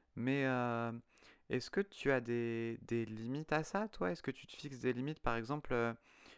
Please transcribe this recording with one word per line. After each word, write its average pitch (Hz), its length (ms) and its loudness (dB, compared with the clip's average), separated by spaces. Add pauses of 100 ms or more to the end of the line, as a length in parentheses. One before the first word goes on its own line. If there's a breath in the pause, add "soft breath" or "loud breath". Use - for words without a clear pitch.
(160 soft breath)
Mais, 135 300 2
euh, 120 440 2 (600 soft breath)
est-ce 123 200 0
que 196 100 2
tu 170 300 0
as 131 100 6
des, 117 640 0
des 117 240 0
limites 117 480 -4
à 156 80 2
ça, 208 260 -2
toi ? 180 220 0
Est-ce 170 120 -4
que 135 80 0
tu - 160 -10
te - 80 -16
fixes 135 260 -8
des 127 120 4
limites, 135 280 -2
par 120 160 2
exemple, 131 360 -2
euh, 117 220 4 (440 soft breath)